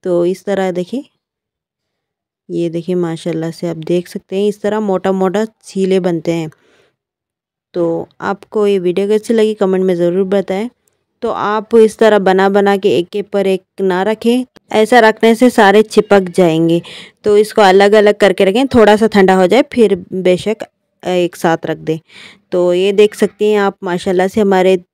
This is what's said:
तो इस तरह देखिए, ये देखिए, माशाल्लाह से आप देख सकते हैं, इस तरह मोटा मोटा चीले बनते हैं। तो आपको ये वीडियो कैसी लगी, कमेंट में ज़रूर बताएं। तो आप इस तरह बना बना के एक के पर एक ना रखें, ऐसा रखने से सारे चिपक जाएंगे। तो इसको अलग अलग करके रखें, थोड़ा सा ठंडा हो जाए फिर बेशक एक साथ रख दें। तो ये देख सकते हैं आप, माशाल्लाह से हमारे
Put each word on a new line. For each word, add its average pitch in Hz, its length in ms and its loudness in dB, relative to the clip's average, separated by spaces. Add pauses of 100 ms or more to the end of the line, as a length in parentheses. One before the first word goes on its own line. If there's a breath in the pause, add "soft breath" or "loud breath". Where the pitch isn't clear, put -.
तो 175 240 -2
इस 190 180 -6
तरह 190 260 -4
देखिए, 180 340 -8 (1500)
ये 170 200 -4
देखिए, 170 240 -6
माशाल्लाह 165 560 -6
से 170 180 -10
आप 165 80 -8
देख 175 320 -4
सकते - 280 -12
हैं, 208 120 -2
इस 202 140 -8
तरह 208 180 -4
मोटा 190 320 -2
मोटा 190 320 -2
चीले 190 560 -4
बनते 170 320 -4
हैं। 165 180 -6 (1200)
तो 170 340 -4 (120)
आपको 202 460 -6
ये 202 120 0
वीडियो 180 300 -2
कैसी 214 260 -2
लगी, 220 200 0
कमेंट 190 300 -2
में 185 100 0
ज़रूर 175 300 0
बताएं। 196 460 -4 (520)
तो 226 80 -4
आप 208 440 -6
इस 220 240 4
तरह 214 200 2
बना 190 300 0
बना 202 280 0
के 190 220 0
एक 175 100 -6
के 202 140 -8
पर 196 240 -4
एक 190 160 -2 (180)
ना 185 220 0
रखें, 226 420 -2 (280)
ऐसा 220 260 2
रखने 220 360 4
से 247 160 4
सारे 208 320 4
चिपक 208 380 2
जाएंगे। 170 640 0 (420 loud breath)
तो 208 120 2
इसको 214 260 2
अलग 202 300 4
अलग 208 220 4
करके 196 300 2
रखें, 220 220 0
थोड़ा 214 300 4
सा 220 100 0
ठंडा 190 280 4
हो 190 120 4
जाए 226 260 2
फिर 196 400 0
बेशक 185 440 -2 (500)
एक 175 300 -2
साथ 165 200 -2 (100)
रख 160 100 -6
दें। 160 220 -8 (540 loud breath)
तो 180 220 0
ये 190 180 0
देख 208 220 2
सकते 208 320 -4
हैं 214 120 0
आप, 196 240 -2
माशाल्लाह 180 440 -2
से 208 140 -4
हमारे 185 540 2